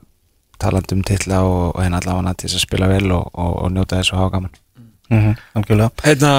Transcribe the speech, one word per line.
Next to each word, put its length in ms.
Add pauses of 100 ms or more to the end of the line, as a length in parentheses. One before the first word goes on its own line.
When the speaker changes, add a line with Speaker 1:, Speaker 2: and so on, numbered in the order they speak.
(580)
Speaker 1:
talandi 380
um 80
titla 400
og, 320
og 80
hérna, 160
allavega 340
til 140
þess 100
að 80
spila 240
vel 220
og, 220
og, 180 (100)
og 100
njóta 280
þess 140
og 80
hafa 120
gaman. 220 (500)
Speaker 2:
Mhm, 300 (180)
algjörlega. 380 (100)
Speaker 3:
Hérna, 380